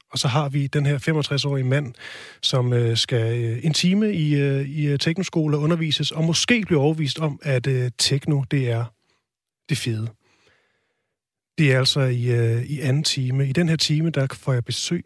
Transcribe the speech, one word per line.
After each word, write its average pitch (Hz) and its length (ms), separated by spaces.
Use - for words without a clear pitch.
og 127 80
så - 80
har 143 220
vi 139 180
den 143 180
her 143 120
femogtres-årige 143 680
mand, 131 280
som, 123 320
øh, 117 240
skal, 117 460
øh, 113 200
en 160 100
time 202 400
i, 151 220
øh, 139 340
i, 147 180
øh, 143 120
teknoskole 160 580
og 143 60
undervises, 160 480
og 160 120
måske 196 420
blive 160 140
overbevist 151 400
om, 156 220
at, 131 260
øh, 127 300
techno, 139 540
det 135 180
er 117 160
det - 80
fede. 113 300
Det 143 160
er 131 60
altså 131 220
i, 123 240
øh, 120 380
i 143 160
anden 147 240
time. 135 440
I 131 40
den 175 180
her 160 60
time, 156 340
der 139 240
får - 200
jeg 120 120
besøg - 400